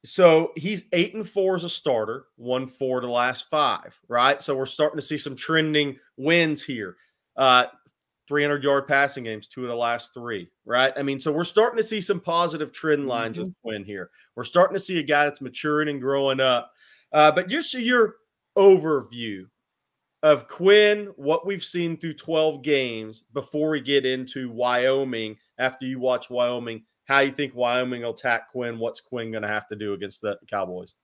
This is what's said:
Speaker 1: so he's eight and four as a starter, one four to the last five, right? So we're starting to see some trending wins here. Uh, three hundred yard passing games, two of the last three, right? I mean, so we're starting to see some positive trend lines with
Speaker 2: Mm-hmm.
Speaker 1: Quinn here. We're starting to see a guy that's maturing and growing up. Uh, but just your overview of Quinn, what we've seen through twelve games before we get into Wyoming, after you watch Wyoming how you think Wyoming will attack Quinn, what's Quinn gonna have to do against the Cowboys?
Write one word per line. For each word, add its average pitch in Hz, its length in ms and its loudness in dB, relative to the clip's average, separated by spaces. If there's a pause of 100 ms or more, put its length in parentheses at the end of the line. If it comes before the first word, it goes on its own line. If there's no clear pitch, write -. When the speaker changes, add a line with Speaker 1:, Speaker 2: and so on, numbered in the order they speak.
Speaker 1:
so 165 520 6
he's 180 380 -6
eight 180 220 0
and 214 120 -8
four 190 280 0
as 170 80 -6
a 170 60 -8
starter, 120 560 -4 (100)
one 127 320 -4
four 127 340 -4
to 123 60 -6
the 120 60 -4
last 123 360 -2
five, 135 580 -2
right? 127 340 4
So 143 140 -2
we're 131 120 -4
starting 151 300 -2
to 143 40 -6
see 147 160 -6
some 139 180 -6
trending 151 640 0 (200)
wins 156 460 2
here. 107 340 -8 (380)
Uh, 127 300 6 (640)
three 143 160 0
hundred 147 200 -2
yard 139 240 2
passing 139 360 2
games, 110 240 -10
two 123 160 -12
of 120 60 -8
the 117 60 -6
last 120 380 -2
three, 113 360 -8 (140)
right? 127 320 2
I 143 60 -6
mean, 139 180 -4
so 151 120 -2
we're 160 120 -2
starting 233 340 2
to 220 60 0
see 220 180 -4
some 180 180 -2
positive 165 520 -2
trend 147 360 0
lines 117 320 -4
with 185 80 -6
Speaker 2:
Mm-hmm. 180 200 -14
Speaker 1:
Quinn 104 160 -8
here. 98 280 -12 (240)
We're 123 80 -10
starting 180 320 2
to 190 40 -4
see 185 200 -4
a 147 40 -4
guy 147 220 2
that's 147 160 -6
maturing 151 480 -2
and 143 120 -6
growing 135 380 0
up. 123 320 0 (400)
Uh, 151 200 8
but 175 160 -2
just 285 260 -4
your 240 420 2 (420)
overview 120 880 4 (760)
of 147 260 4
Quinn, 208 680 4
what 160 320 -2
we've 196 160 -4
seen 170 340 -4
through 165 160 -8
twelve 156 480 -2
games 120 640 -2 (100)
before 151 380 -4
we 147 100 -2
get 131 240 0
into 131 460 -6
Wyoming, 123 840 0 (200)
after 127 300 -4
you 131 120 -8
watch 123 300 -2
Wyoming 120 540 -4 (220)
how 139 140 4
you 139 120 2
think 135 240 -6
Wyoming 123 480 0
will 117 80 -4
attack 117 380 -4
Quinn, 120 300 -8
what's 117 220 -6
Quinn 113 300 -10
gonna 104 160 -6
have 107 200 -4
to 107 80 -10
do 101 180 -8
against 95 280 -12
the 101 160 -4 (100)
Cowboys? 92 460 -8 (100)